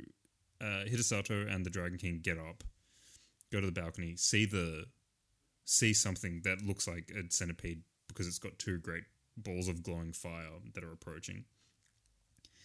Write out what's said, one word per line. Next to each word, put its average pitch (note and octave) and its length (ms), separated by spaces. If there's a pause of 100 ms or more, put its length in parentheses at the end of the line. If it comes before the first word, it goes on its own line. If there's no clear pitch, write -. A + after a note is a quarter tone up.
(600)
uh, G2+ 280
Hidesato G#2 640
and F#2 120
the F2+ 40
Dragon F2 280
King E2+ 240
get E2+ 160
up, D#2+ 260 (880)
go G2+ 100
to G2 40
the F#2 60
balcony, E2+ 460
see A2 280
the, E2+ 400 (800)
see A2 300
something F2+ 500
that F#2 180
looks G2+ 260
like E2+ 280
a F#2 160
centipede E2+ 520 (240)
because F2+ 200
it's F2 120
got G2 200
two F#2 200
great E2+ 240 (340)
balls F#2 320
of E2+ 140
glowing E2 300
fire E2 360 (240)
that F2+ 100
are E2 100
approaching. F2+ 520 (1200)